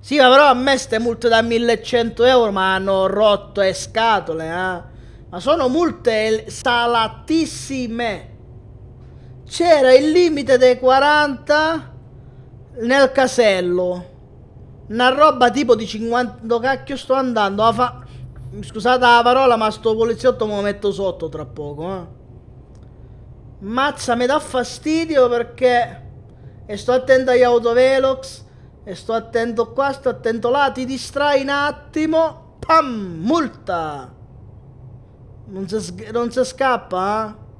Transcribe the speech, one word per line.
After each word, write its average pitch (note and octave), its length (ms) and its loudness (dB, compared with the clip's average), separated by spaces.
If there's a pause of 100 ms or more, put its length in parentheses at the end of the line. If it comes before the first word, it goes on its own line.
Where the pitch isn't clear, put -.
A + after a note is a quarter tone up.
Sì, C#4+ 180 -4
ma B3+ 100 8
però C#4 200 8
a C4 60 6
me B3+ 220 0
ste A3+ 220 -4
multe A#3 300 -2
da A3+ 120 4
millecento A#3 840 0
euro B3 260 4
mi G3 80 -4
hanno F#3+ 480 0
rotto G3+ 540 0
le F#3+ 140 0
scatole, F3+ 680 -2
eh! F3+ 380 -6 (460)
Ma F3 100 -12
sono C4+ 300 0
multe A#3+ 580 0
el-, A3 240 -4
salatissime! A#3+ 1800 -4 (1200)
C'era D4+ 420 4
il D4 200 6
limite C#4+ 460 2
dei B3+ 200 4
quaranta D4 1120 2 (920)
nel C4 280 4
casello. F3+ 920 0 (880)
Una A#3+ 180 -2
roba C4+ 420 4
tipo A#3+ 240 2
di A3 140 -4
cinquanta, A3+ 520 -6
dove A3+ 280 -4
cacchio C4 280 -6
sto - 180 -4
andando? A3 500 -2
A A3+ 80 4
fa-, A#3+ 320 -4 (560)
scusate A#3 400 -2
la A#3+ 240 6
parola, B3 320 4
ma A3 160 0
sto A3 240 -2
poliziotto A#3 500 0
me G#3+ 80 -6
lo G3+ 80 -4
metto G3+ 300 -4
sotto E3+ 360 -6
tra D3+ 180 -10
poco, D3+ 460 -10
eh! F#3 260 -14 (1400)
Mazza, B3+ 520 -2
mi B3 120 -2
dà C#4+ 120 2
fastidio D4 920 -2
perché A#3+ 840 -2 (540)
e G#3 120 -12
sto B3 160 -2
attento B3+ 400 4
agli B3 100 6
autovelox, B3+ 1040 2 (400)
e G3 100 -12
sto A3 200 -8
attento A3+ 580 -4
qua, C#4 200 -2
sto C4+ 180 -4
attento A3+ 380 -4
là, C4+ 220 2
ti B3+ 140 -8
distrai C#4 580 -2
un C4+ 60 -6
attimo, D4+ 1120 -4
pam, A3+ 600 0
multa! F3 920 -4 (1300)
Non F#3+ 200 -10
si G#3 140 -6
sg-, F3+ 300 -14
non A#3 200 -2
si B3+ 140 -2
scappa, G#3+ 840 -2
eh? - 200 -18 (120)